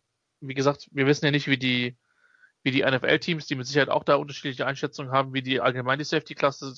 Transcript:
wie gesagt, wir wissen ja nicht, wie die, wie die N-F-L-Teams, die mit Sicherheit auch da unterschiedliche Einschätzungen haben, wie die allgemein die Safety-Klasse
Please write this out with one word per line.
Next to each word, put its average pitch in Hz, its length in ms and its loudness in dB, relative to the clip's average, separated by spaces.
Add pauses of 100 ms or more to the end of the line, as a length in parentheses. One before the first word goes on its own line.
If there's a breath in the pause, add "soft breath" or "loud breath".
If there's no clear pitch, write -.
(400)
wie 135 140 -12
gesagt, 139 360 0
wir 139 160 0
wissen 147 200 4
ja 143 40 4
nicht, 139 160 0
wie 135 120 2
die, 123 380 -2 (680 soft breath)
wie 139 80 2
die 135 80 2
N-F-L-Teams, 143 640 0
die 143 80 -4
mit 127 120 -6
Sicherheit 135 240 2
auch - 140 0
da 143 120 4
unterschiedliche 139 500 -6
Einschätzungen 139 460 -6
haben, 135 200 0
wie 131 100 -2
die 127 180 0
allgemein 127 380 0
die 151 60 -6
Safety-Klasse 143 720 -2